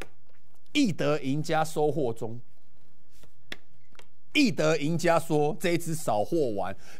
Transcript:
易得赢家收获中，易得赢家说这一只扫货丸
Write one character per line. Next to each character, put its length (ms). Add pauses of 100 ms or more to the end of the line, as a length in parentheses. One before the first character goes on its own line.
(720)
易 200
得 300
赢 200
家 220
收 260
获 220
中， 260 (2000)
易 180
得 240
赢 220
家 200
说 400
这 120
一 80
只 160
扫 280
货 320
丸 220 (240)